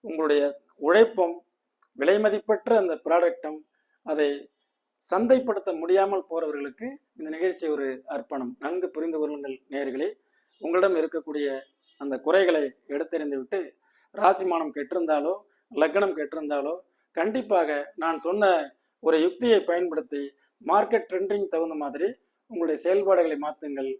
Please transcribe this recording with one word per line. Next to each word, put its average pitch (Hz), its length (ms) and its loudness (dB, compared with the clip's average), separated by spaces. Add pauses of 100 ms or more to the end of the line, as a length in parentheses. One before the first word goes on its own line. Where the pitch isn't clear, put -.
உங்களுடைய 156 380 2 (440)
உழைப்பும் 185 480 4 (640)
விலைமதிப்பற்ற 208 760 2
அந்த 185 180 2 (120)
ப்ராடக்டும் 165 520 0 (480)
அதை 151 220 0 (720)
சந்தைப்படுத்த 233 680 2 (100)
முடியாமல் 190 500 2
போறவர்களுக்கு 151 560 -6 (300)
இந்த 156 180 -12
நிகழ்ச்சி 170 340 -2
ஒரு 143 200 -2 (260)
அர்ப்பணம். 131 440 -8
நன்கு 175 360 -4
புரிந்து 160 240 -4
கொள்ளுங்கள் 143 380 -6 (140)
நேயர்களே. 135 380 -4 (540)
உங்களிடம் 185 380 2
இருக்கக்கூடிய 151 460 -4 (540)
அந்த 139 140 -6 (120)
குறைகளை 170 380 4 (300)
எடுத்தெறிந்து 151 460 -4
விட்டு, 185 200 -4 (540)
ராசி 190 380 2
மானம் 160 240 -2
கெட்டிருந்தாலோ, 156 580 -2 (380)
லக்னம் 175 460 0
கெட்டிருந்தாலோ, 147 560 -4 (420)
கண்டிப்பாக 190 600 0 (200)
நான் 165 220 -2
சொன்ன 190 360 2 (480)
ஒரு 160 240 4
யுக்தியை 214 340 4 (100)
பயன்படுத்தி, 160 540 -2 (380)
மார்க்கெட் 202 480 2
ட்ரெண்டிங் 190 420 -2
தகுந்த 160 300 -2
மாதிரி 147 260 -4 (420)
உங்களுடைய 165 340 -2
செயல்பாடுகளை 180 600 2
மாத்துங்கள். 143 560 -6